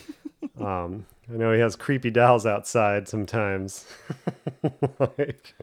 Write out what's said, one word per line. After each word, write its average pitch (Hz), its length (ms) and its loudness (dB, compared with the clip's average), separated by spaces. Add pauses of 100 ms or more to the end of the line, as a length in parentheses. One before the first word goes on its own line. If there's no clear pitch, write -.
(600)
Um, 92 460 -6 (260)
I 117 40 -8
know 113 160 2
he 110 80 6
has 113 160 2
creepy 127 340 -2
dolls 120 360 6
outside 104 600 0
sometimes. 98 800 -4 (760)
<laughs> 135 360 -2
Like, - 640 -4